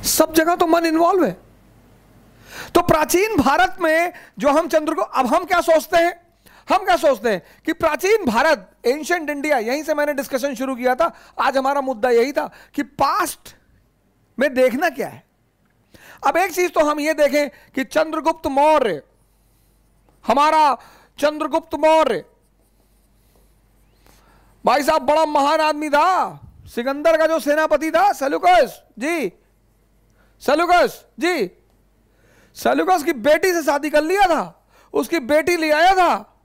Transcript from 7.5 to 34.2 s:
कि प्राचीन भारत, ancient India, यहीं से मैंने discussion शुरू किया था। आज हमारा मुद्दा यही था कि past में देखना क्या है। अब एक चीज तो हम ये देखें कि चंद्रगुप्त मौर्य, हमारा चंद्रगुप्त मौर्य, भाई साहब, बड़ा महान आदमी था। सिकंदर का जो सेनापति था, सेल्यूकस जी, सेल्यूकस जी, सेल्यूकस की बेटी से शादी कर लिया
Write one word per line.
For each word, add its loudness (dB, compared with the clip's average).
कि -2
प्राचीन 0
भारत, 0
ancient -2
India, -2
यहीं -4
से -2
मैंने -2
discussion -4
शुरू -6
किया 0
था। -2
आज 0
हमारा 0
मुद्दा -2
यही 2
था -4
कि -4
past -4
में 0
देखना 0
क्या -10
है। -18
अब 0
एक 0
चीज -2
तो 2
हम -2
ये -2
देखें 0
कि -10
चंद्रगुप्त -4
मौर्य, 2
हमारा 2
चंद्रगुप्त -4
मौर्य, 2
भाई 2
साहब, 2
बड़ा 2
महान 0
आदमी -2
था। 0
सिकंदर -2
का 2
जो 0
सेनापति 0
था, 2
सेल्यूकस 0
जी, -4
सेल्यूकस 0
जी, -2
सेल्यूकस 0
की -2
बेटी 2
से -4
शादी -2
कर 2
लिया 0